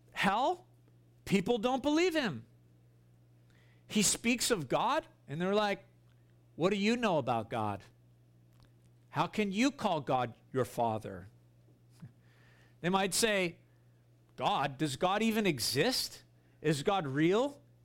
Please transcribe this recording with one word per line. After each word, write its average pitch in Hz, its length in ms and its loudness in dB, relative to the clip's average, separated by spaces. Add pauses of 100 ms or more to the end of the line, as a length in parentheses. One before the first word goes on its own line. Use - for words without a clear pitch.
(120)
hell, 240 540 0 (580)
people 202 340 2
don't 247 240 0
believe 320 320 2
him. 190 300 -2 (1400)
He 208 140 0
speaks 233 500 0
of 160 160 -2
God, 226 380 0 (240)
and 143 100 -8
they're 190 160 0
like, 208 300 0 (720)
"What 175 160 0
do 214 40 0
you 214 220 2
know 208 200 2
about 117 320 -2
God? 107 320 -4 (1300)
How 160 160 0
can 208 240 -2
you 233 200 2
call 170 300 -2
God 123 320 0 (180)
your 127 140 0
father?" 104 640 -4 (1500)
They 165 80 0
might 190 240 2
say, 196 440 0 (800)
"God, 143 400 0
does 139 180 -2
God 190 260 2
even 220 240 0
exist? 160 720 -2 (420)
Is 156 220 0
God 196 240 0
real? 185 500 2 (280)